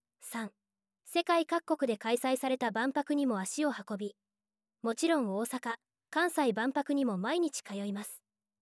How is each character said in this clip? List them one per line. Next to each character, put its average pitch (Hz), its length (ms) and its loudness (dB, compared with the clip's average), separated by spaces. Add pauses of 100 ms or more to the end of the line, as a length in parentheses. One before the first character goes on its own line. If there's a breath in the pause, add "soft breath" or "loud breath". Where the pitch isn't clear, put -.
(200)
さ 226 240 -8
ん。 202 60 -10 (560)
世 339 180 2
界 339 220 4
各 330 320 0
国 254 120 2
で 214 60 0
開 233 220 0
催 262 180 0
さ 262 140 -2
れ 254 80 0
た 240 120 0
万 240 220 0
博 294 220 0
に 285 120 2
も 220 120 0
足 190 260 -2
を 294 60 4
運 208 260 -6
び、 202 200 -6 (680)
も 226 120 0
ち 330 140 2
ろ 311 140 4
ん 196 120 -2
大 220 120 -2
阪・ 240 300 -6 (340)
関 330 200 2
西 269 220 4
万 226 200 0
博 285 200 0
に 277 140 4
も 208 100 0
毎 247 240 0
日 330 220 -2
通 - 140 -10
い 202 180 -4
ま 208 100 -6
す。 - 180 -12 (400)